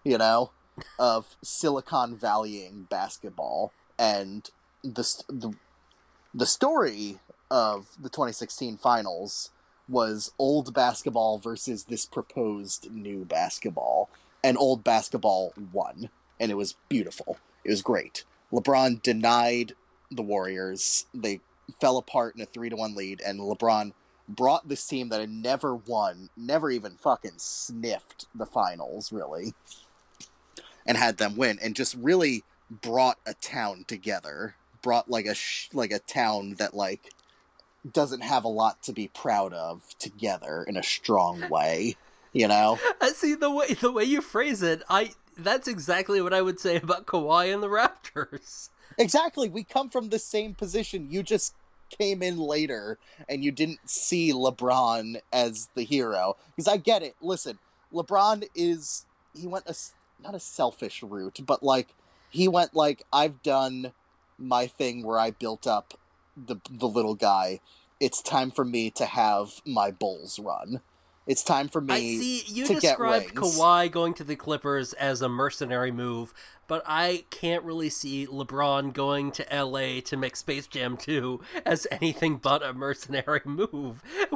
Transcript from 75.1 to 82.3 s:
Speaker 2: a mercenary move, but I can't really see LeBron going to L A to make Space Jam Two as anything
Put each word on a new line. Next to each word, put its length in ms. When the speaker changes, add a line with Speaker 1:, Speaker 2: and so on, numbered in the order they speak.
Speaker 2:
a 80
mercenary 600
move, 420
but 180
I 440
can't 340
really 260
see 360
LeBron 680
going 400
to 200
L 240
A 240
to 160
make 180
Space 300
Jam 320
Two 440
as 280
anything 460